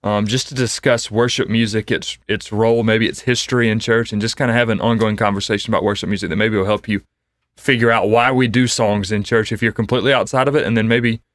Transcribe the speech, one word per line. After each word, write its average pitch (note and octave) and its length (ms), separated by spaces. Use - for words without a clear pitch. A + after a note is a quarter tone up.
Um, G#2 240
just B2 220
to C#3+ 60
discuss B2 560
worship A#2+ 400
music, A2 400
its, - 260
its - 240
role, A2+ 320
maybe A2 240
its - 140
history A#2+ 480
in G#2+ 120
church, A#2 340
and G#2 80
just A2+ 120
kinda B2 200
have A#2 160
an G#2+ 100
ongoing A2 340
conversation G#2 560
about G#2 140
worship G2+ 240
music F#2+ 220
that D#2+ 60
maybe G#2+ 200
will F#2+ 80
help G#2 240
you G#2 140
figure A#2 320
out G#2+ 180
why A#2+ 240
we B2+ 160
do B2 180
songs G#2 460
in G#2 100
church A2 300
if A2 100
you're A2+ 100
completely A#2+ 380
outside C3 380
of C#3+ 80
it, D3+ 80
and A#2 100
then A2+ 140
maybe A#2 320